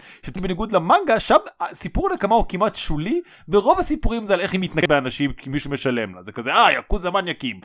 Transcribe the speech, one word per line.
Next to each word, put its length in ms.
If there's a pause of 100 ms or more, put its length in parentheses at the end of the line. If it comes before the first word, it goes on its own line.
(260)
שבניגוד 460
למנגה, 480
שם 160 (240)
הסיפור 540
נקמה 220
הוא 140
כמעט 260
שולי, 460 (280)
ורוב 300
הסיפורים 480
זה 60
על 60
איך 120
היא 80
מתנגדת 300
באנשים, 440
כי 160
מישהו 220
משלם 440
לה. 80
זה 80
כזה, 220
"אה, 200
יקוזה 360
מניאקים, 560